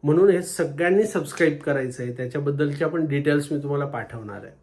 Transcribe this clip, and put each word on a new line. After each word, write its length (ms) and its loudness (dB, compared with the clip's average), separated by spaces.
म्हणून 260 6
हे 120 4
सगळ्यांनी 640 0
सबस्क्राईब 540 0
करायचं 460 -4
आहे, 80 -6
त्याच्याबद्दलचे 760 -2
आपण 220 0
डिटेल्स 440 0
मी 60 -2
तुम्हाला 280 -2
पाठवणार 580 -10
आहे. 200 -18